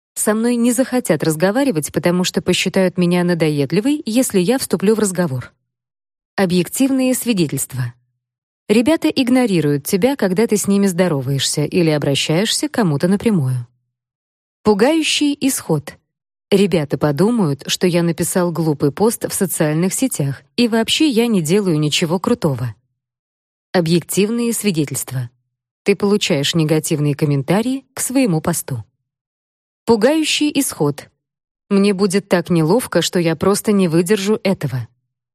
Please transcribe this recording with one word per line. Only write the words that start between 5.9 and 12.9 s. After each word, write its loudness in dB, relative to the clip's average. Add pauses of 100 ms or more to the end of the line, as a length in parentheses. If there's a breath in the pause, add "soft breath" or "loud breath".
Объективные 0
свидетельства. -4 (720)
Ребята 2
игнорируют 2
тебя, 0
когда 0
ты 0
с -2
ними 2
здороваешься -2
или 0
обращаешься 0
к -20
кому-то 0